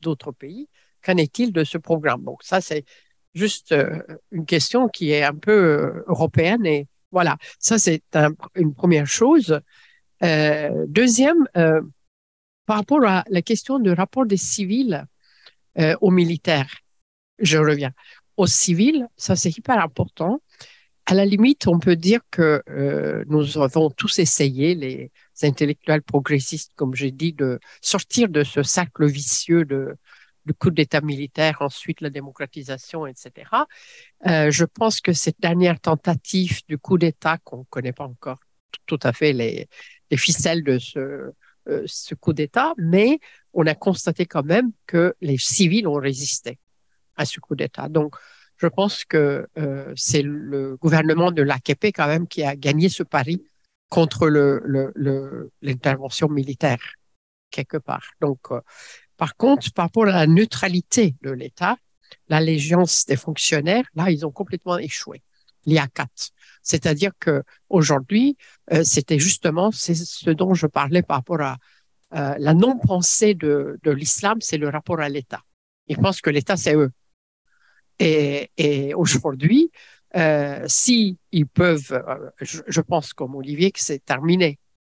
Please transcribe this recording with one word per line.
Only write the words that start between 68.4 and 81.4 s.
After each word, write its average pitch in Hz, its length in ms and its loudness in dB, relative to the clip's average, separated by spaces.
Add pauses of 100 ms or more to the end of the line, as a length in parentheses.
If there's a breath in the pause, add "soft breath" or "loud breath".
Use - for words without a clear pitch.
euh, 160 140 2
c'était 151 340 0
justement, 175 520 0
c'est 170 240 -2
ce - 340 -6
dont 185 240 2
je 170 140 0
parlais 143 340 0
par 156 160 -2
rapport 151 240 -4
à, 135 160 -4 (560 soft breath)
euh, 143 260 -4
la 147 140 2
non-pensée 208 800 2
de, 147 500 -2
de 151 80 2
l'islam, 156 480 -2
c'est - 180 -6
le 147 120 -2
rapport 156 320 -4
à 147 80 -4
l'État. 139 340 -10 (440)
Ils 147 100 -4
pensent 190 240 0
que - 80 -2
l'État, 147 260 0
c'est 156 200 0
eux. 143 160 4 (1080)
Et, 147 600 0
et 143 360 0
aujourd'hui, 160 800 2 (460 soft breath)
euh, 147 500 0
si 220 500 2 (140)
ils 151 160 0